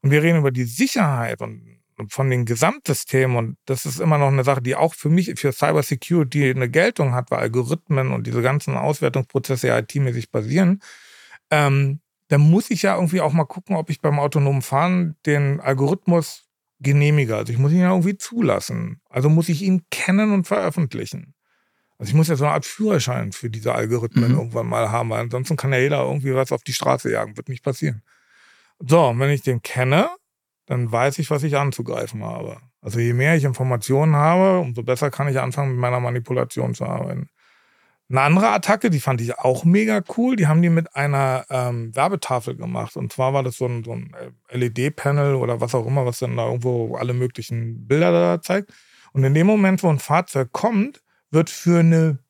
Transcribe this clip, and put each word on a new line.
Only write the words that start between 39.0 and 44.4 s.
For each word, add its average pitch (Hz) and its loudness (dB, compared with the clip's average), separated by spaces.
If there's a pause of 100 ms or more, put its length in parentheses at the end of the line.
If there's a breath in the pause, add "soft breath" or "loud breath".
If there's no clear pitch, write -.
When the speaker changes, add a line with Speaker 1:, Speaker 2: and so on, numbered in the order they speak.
Speaker 1:
fand 127 0
ich 117 -6
auch 127 0
mega 208 4 (140)
cool, 247 0
die 165 2
haben 160 4
die 175 4
mit 165 0
einer, 139 0
ähm, 120 -4
Werbetafel 131 -2
gemacht. 113 -8
Und 120 -8
zwar 131 -2
war 139 0
das 127 -6
so 127 -4
ein, 120 -6
so 117 -12
ein 117 -12 (320)